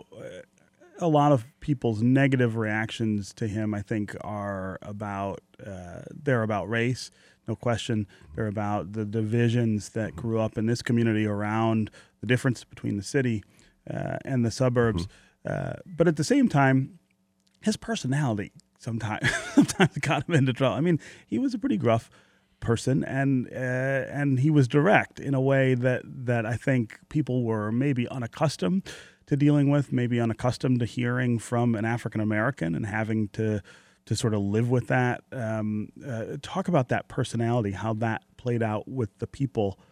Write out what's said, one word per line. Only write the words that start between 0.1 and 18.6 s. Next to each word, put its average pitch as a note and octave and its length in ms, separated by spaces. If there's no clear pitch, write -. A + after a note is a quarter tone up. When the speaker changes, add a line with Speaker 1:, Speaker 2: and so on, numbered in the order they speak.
Speaker 1:
a F3+ 80
lot D3 240
of A#2+ 140
people's A#2+ 420
negative B2+ 540
reactions G#2+ 800
to A#2 120
him, G#2+ 260
I G2+ 80
think, G#2 400
are G2+ 600
about, G2+ 580
uh, F2+ 360
they're C3+ 320
about G2+ 260
race, A#2 400
no A2+ 80
question. A2+ 500
They're A#2 100
about G#2 480
the A2 100
divisions A2+ 840
that G#2+ 260
grew A2+ 240
up A2 200
in A2 80
this A#2 160
community A2+ 420
around G#2+ 640
the - 80
difference B2 360
between - 340
the G2 60
city, B2 400
uh, G1+ 320
and B2 220
the A2+ 60
suburbs. A#2 560
Speaker 2:
Mm-hmm. - 460
Speaker 1:
Uh, G1+ 200
but E3 200
at E3 100
the D#3+ 60
same B3+ 240
time, C3+ 520
his G#3+ 160
personality C#3+ 720